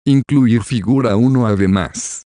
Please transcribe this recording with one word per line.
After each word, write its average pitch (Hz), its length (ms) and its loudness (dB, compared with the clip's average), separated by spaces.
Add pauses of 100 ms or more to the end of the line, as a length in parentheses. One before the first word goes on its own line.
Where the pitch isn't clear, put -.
Incluir 131 580 2
figura 120 520 -2
uno. 123 320 2
Además, 95 840 -2